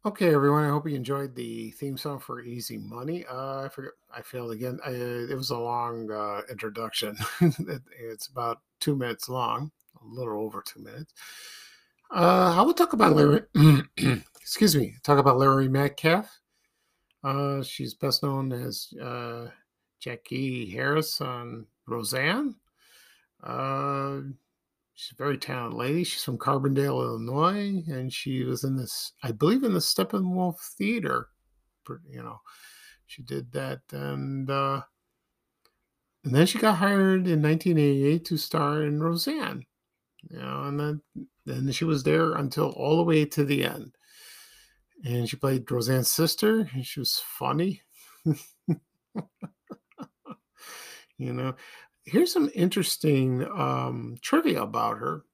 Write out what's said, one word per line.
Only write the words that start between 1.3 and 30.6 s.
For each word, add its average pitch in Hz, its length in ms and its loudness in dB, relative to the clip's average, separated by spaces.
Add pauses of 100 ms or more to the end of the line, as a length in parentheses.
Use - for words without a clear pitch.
the 113 360 -10
theme 135 260 -8
song 139 220 -8
for 123 220 -12
Easy 120 360 -10
Money. 120 520 -10
Uh, 135 340 -8
I 139 40 -10
forgot, 135 240 -14 (240)
I 117 60 -14
failed 117 320 -10
again. 127 320 -6
I, 135 60 -6
it 123 440 -6
was 127 140 -6
a 123 80 -4
long, 117 520 -4
uh, 104 300 -4 (100)
introduction. 107 680 -8 (120)
<laughs> - 120 -2
It, 160 400 2 (180)
it's 113 280 -14
about 117 340 -6 (180)
two 147 160 0
minutes 120 320 -6
long, 127 460 -4 (280)
a 113 40 -20
little 110 340 -8
over 98 260 -8
two - 140 -14
minutes. 123 340 -16 (960)
Uh, 180 480 6
I 190 40 6
will 320 120 6
talk 339 200 4
about 196 200 6
Larry, 147 280 8 (140)
<clears throat> 139 680 6 (160)
excuse - 340 4
me, 139 200 2 (100)
talk 143 160 6
about 131 180 6
Larry 135 300 6
Metcalf. 143 720 2 (840)
Uh, 139 400 -2
she's 127 320 -8
best 135 300 -2
known 135 300 -2
as, - 400 -10 (100)
uh, 120 440 -10 (520)
Jackie 127 680 -6
Harris 139 500 -2
on 120 460 -8 (220)
Roseanne. 135 680 -2 (880)
Uh, 139 760 -4 (720)
she's - 180 -16
a - 100 -14
very 139 160 0
talented 120 400 -6
lady. 147 280 0
She's - 180 -6
from 131 140 -4
Carbondale, 139 680 2
Illinois, 160 840 -2
and 131 260 -6
she 131 320 -4
was 127 180 -4
in 135 140 0
this, - 340 -8 (120)
I 120 100 -4
believe, 202 300 4
in 220 100 2
the 170 60 2
Steppenwolf 185 800 0 (200)